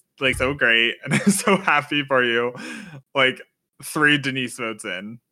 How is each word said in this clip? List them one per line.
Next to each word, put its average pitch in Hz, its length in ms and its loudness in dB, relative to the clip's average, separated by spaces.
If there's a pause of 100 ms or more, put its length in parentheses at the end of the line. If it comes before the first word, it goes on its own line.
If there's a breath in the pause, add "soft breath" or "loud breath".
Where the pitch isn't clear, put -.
(200)
like, 131 160 2
so 135 180 0
great, 117 500 2
and 143 100 -6
<laughs> - 0 -
I'm 208 180 2
so 196 260 2
happy 147 460 0
for 135 200 2
you." 120 300 0 (600 loud breath)
Like, 131 280 2 (420)
three 147 340 2
Denise 131 400 -6
votes 113 280 -8
in, 101 340 -10 (120)